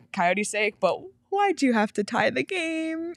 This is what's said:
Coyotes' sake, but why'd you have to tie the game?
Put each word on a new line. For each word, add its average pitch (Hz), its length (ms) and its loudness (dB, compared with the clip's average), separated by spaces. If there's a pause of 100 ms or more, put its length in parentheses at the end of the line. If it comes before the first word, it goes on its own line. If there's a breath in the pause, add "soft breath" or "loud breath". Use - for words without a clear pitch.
(120)
Coyotes' 190 380 2
sake, 214 300 -2
but 175 200 2 (300)
why'd 392 320 0
you 254 120 4
have 220 200 2
to 208 100 -2
tie 214 280 0
the 247 100 -2
game? 330 760 -4